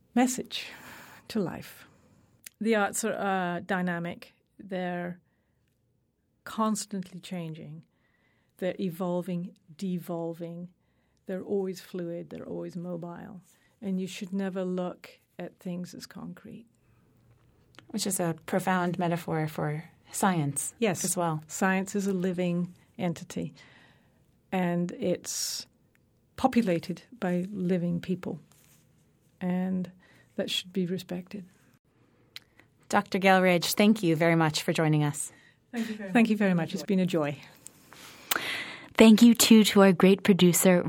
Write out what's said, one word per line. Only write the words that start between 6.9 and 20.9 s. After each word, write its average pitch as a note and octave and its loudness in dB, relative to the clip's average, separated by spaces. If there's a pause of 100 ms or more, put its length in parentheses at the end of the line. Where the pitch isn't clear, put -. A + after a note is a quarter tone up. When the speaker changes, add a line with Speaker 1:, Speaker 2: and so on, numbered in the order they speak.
Speaker 1:
changing. D#3+ -12 (760)
They're F3+ -4
evolving, F3+ -4 (220)
devolving. E3+ -8 (560)
They're F#3+ -8
always F#3+ -4
fluid. E3+ -10
They're E3 -12
always F3 -10
mobile. F3 -12 (400)
And F#3+ -2
you F#3 -4
should F#3 -10
never F#3+ -4
look F3+ -6 (280)
at - -12
things F3+ -10
as - -16
concrete. - -18 (1200)
Speaker 2:
Which G#3 -6
is G3 -4
a E3 -2 (100)
profound F3+ -2
metaphor E3+ -2
for D#3 -6 (280)
science E3 -2
Speaker 1:
Yes. - -2